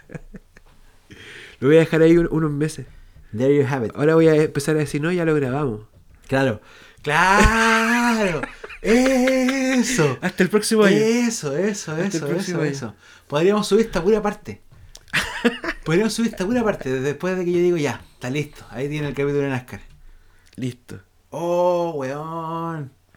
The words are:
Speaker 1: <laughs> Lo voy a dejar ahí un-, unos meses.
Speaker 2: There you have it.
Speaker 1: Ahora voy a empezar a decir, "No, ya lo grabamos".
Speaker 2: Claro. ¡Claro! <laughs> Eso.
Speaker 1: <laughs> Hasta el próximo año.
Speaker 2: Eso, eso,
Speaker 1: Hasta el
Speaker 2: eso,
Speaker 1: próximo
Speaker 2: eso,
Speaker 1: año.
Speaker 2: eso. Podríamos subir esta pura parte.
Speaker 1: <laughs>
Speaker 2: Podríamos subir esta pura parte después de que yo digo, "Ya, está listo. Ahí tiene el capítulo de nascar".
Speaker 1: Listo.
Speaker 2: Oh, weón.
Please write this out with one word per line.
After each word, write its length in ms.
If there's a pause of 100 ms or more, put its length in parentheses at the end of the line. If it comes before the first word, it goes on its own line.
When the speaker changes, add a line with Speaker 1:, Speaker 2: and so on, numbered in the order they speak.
Speaker 1:
<laughs> 1500
Lo 80
voy 100
a 40
dejar 200
ahí 160
un-, 140
unos 200
meses. 340 (500)
Speaker 2:
There 200
you 140
have 160
it. 100
Speaker 1:
Ahora 200
voy 120
a 80
empezar 400
a 40
decir, 220
"No, 100
ya 140
lo 100
grabamos". 460 (460)
Speaker 2:
Claro. 340 (400)
¡Claro! 1400 (160)
<laughs> 60 (200)
Eso. 1400
Speaker 1:
<laughs> 20
Hasta 220
el 60
próximo 340
año. 140
Speaker 2:
Eso, 580
eso, 360
Speaker 1:
Hasta 120
el 120
Speaker 2:
eso, 120
Speaker 1:
próximo 340
Speaker 2:
eso, 0
Speaker 1:
año. 100
Speaker 2:
eso. 240 (320)
Podríamos 400
subir 180
esta 180
pura 180
parte. 400 (500)
Speaker 1:
<laughs> 720
Speaker 2:
Podríamos 280
subir 180
esta 140
pura 180
parte 260 (120)
después 360
de 80
que 60
yo 80
digo, 180
"Ya, 240 (120)
está 160
listo. 400
Ahí 200
tiene 180
el 60
capítulo 300
de 60
nascar". 320 (720)
Speaker 1:
Listo. 440 (300)
Speaker 2:
Oh, 680
weón. 960 (260)